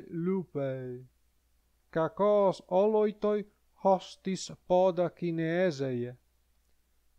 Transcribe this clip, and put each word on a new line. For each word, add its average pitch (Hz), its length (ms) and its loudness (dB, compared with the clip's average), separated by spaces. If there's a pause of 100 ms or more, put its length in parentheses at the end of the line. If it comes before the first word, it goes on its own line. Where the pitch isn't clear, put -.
λούπαι. 139 960 -4 (840)
Κακός 190 760 2
όλοιτοι 208 840 0 (220)
χωστις - 800 -2 (140)
πόντα 180 440 2
κυνεέζεϊ. 160 1080 -2 (1000)